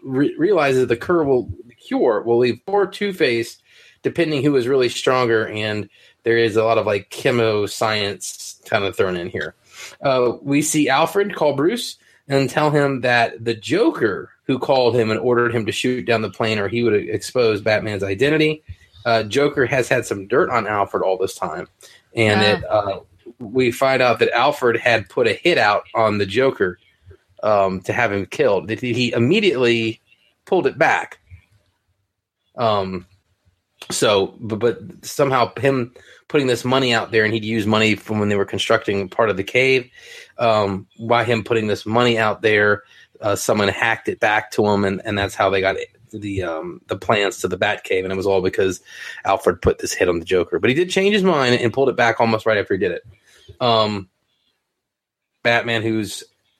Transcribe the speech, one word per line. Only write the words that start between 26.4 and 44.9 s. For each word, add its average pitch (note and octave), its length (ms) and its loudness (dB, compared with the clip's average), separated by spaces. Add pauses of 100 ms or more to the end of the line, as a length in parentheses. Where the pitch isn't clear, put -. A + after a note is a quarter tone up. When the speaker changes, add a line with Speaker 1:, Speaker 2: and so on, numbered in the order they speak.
Speaker 1:
um, G2 400 2
to - 100 -6
have A2+ 200 0
him G2+ 120 -2
killed. G2 440 0
That A2 120 -6
he A#2+ 320 -2
immediately A#2+ 880 2 (460)
pulled F3+ 200 0
it A#2+ 120 -2
back. A2+ 400 0 (1400)
Um, G2 500 -2 (840)
so, G2+ 500 0
but, A2 180 -6
but G#2+ 460 -4
somehow C3 520 0
him B2+ 380 0 (340)
putting C#3+ 180 0
this B2 180 0
money B2+ 300 2
out A2 160 -2
there, A2 140 2
and G#2+ 100 0
he'd A2 100 -4
use A2 220 -2
money G#2+ 280 4
from G#2+ 240 -6
when G#2 100 0
they G#2 80 0
were G2 80 0
constructing G2 640 -2
part A2 220 0
of F#2+ 60 -2
the G2 80 -6
cave. B2+ 460 0 (480)
Um, G#2 480 0 (120)
by A#2 260 0
him A2 200 0
putting A2+ 220 -2
this G#2 180 -4
money A#2 340 2
out G#2+ 240 0
there, G#2 400 2 (380)
uh, G2+ 160 -2
someone G#2 320 0
hacked A2+ 400 -2
it G2+ 120 -8
back G#2+ 320 0
to A2 140 2
him, G2+ 180 2
and, F#2+ 200 -2